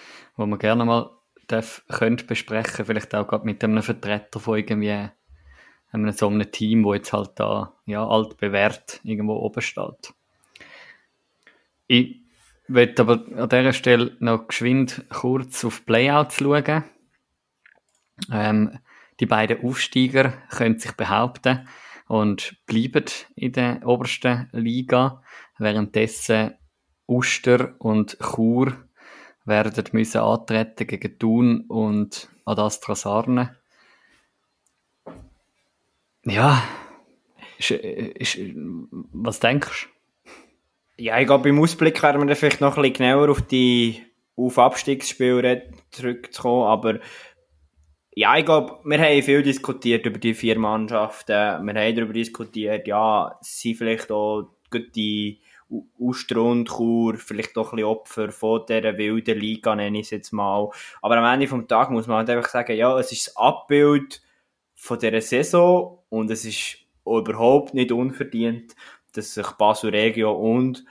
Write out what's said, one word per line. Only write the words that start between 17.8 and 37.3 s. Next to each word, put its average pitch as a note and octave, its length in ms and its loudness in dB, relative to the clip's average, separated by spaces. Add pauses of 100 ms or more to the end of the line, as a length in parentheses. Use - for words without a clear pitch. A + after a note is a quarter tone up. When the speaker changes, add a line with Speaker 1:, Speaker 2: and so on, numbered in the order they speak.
Speaker 1:
Ähm, G#2+ 480 0 (400)
die A#2+ 60 0
beiden A2 380 0
Aufsteiger C3 680 0 (160)
können A2+ 300 0
sich - 140 -10
behaupten B2+ 760 -2 (400)
und G#2+ 480 -2 (100)
bleiben A#2+ 400 -2 (300)
in B2+ 180 -6
der B2 320 -4
obersten B2 680 -2
Liga, B2+ 680 0 (360)
währenddessen A2 1000 -2 (520)
Uster B2 720 2
und G#2+ 400 0
Chur B2 540 0 (680)
werden G#2+ 480 0
müssen A2+ 300 0
antreten A2 640 -2
gegen - 320 -10
Thun A#2 480 2
und G#2+ 600 -4 (160)
Ad G#2+ 160 0
Astra G#2 340 -4
Sarne. B2 600 -2 (2750)
Ja, B2 400 2 (920)